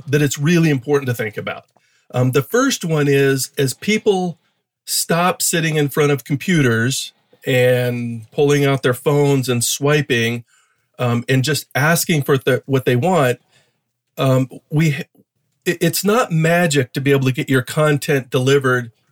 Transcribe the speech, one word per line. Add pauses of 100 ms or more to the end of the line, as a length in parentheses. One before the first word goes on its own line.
that
it's
really
important
to
think
about. (460)
Um,
the
first
one
is,
as
people (460)
stop
sitting
in
front
of
computers (320)
and
pulling
out
their
phones
and
swiping, (520)
um,
and
just
asking
for
the,
what
they
want, (800)
um, (200)
we, (720)
it,
it's
not
magic
to
be
able
to
get
your
content
delivered (200)